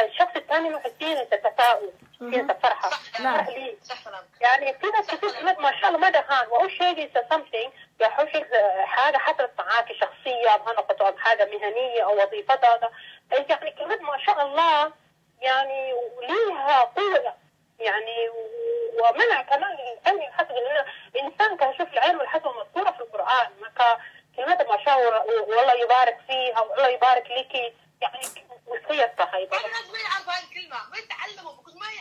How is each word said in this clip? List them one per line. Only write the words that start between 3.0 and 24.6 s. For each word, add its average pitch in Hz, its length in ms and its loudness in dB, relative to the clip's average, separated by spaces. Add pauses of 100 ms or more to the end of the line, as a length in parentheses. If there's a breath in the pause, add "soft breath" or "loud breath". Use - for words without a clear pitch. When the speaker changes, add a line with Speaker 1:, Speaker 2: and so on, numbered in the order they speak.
Speaker 2:
نعم. 269 180 0
Speaker 1:
فرح 302 100 -2
لي. 247 360 -10
Speaker 3:
صح 247 200 -14
كلامك. 196 240 -16 (140)
Speaker 1:
يعني 269 380 2
في 381 80 -2
ناس 427 180 0
Speaker 3:
صح 330 100 -6
Speaker 1:
كتير 403 140 -4
Speaker 3:
كلامك. 370 280 -2
Speaker 1:
كلمة 285 120 2
ما - 120 -4
شاء 208 60 2
الله 311 120 2
ما 370 100 6
دخان، 269 380 2
وأول 294 240 2
شيء 359 160 0
يجي 320 240 -2 (220)
something، 262 360 -4 (320 loud breath)
يا 220 60 4
أول 294 240 0
شيء 302 160 -4 (380)
حاجة 285 320 2
حصلت 285 420 0
معاكي 214 340 -2
شخصية، 240 560 -2
أو 220 240 2
نقطة، 202 340 0
أو 196 100 0
حاجة 220 280 2
مهنية، 214 580 -2
أو 196 200 2
وظيفة، 208 320 0
ده، 240 200 4
ده. 233 140 -2 (420 loud breath)
يعني 302 400 0
كلمة 359 300 -6
ما 294 240 -4
شاء 302 200 2
الله، 311 480 2 (480)
يعني 262 520 -2 (280)
ليها 294 640 2
قوة، 370 500 0 (460)
يعني 226 500 -4 (680)
ومنع 254 420 4
كمان 294 300 -2
الإنسان 294 500 -2
يحس 311 280 -4
إنه 262 360 -2 (300 loud breath)
الإنسان 349 420 -2
كان 269 160 2
يشوف 349 200 -6
العين 302 220 4
والحسن 302 340 -4 (100)
مذكورة 359 320 -2
في - 80 -14
القرآن، 240 480 0 (140)
ما 220 80 -14
كا-، 233 320 2 (340 loud breath)
كلمة 294 340 0